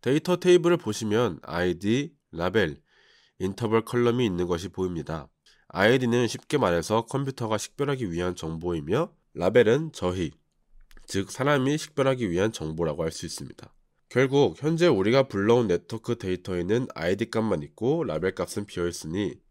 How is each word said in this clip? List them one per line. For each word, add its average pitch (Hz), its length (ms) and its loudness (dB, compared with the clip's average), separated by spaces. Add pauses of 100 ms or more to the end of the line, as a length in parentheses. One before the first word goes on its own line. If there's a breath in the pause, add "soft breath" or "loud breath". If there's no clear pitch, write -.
데이터 160 360 0
테이블을 175 400 4
보시면 107 640 -2
아이디, 135 720 -2 (180)
라벨, 90 500 0 (600 soft breath)
인터벌 107 440 -2
컬럼이 120 420 0
있는 90 220 0
것이 87 200 -2
보입니다. 82 600 -6 (400 soft breath)
아이디는 120 580 2
쉽게 - 320 -4
말해서 104 480 2
컴퓨터가 131 500 -4
식별하기 131 540 -4
위한 87 240 -2
정보이며, 82 760 -4 (220)
라벨은 117 580 4
저희, 90 400 -4 (760)
즉 98 240 -6
사람이 139 480 0
식별하기 131 540 -2
위한 95 180 2
정보라고 80 540 -4
할 80 80 -2
수 - 140 -12
있습니다. - 460 -14 (380)
결국 131 480 4
현재 165 280 2
우리가 120 380 4
불러온 113 440 4
네트워크 110 480 -2
데이터에는 92 800 -2
아이디 98 360 -2
값만 107 320 0
있고 139 420 -2
라벨 90 300 -2
값은 98 320 -6
비어 87 220 -4
있으니 85 460 -4 (160)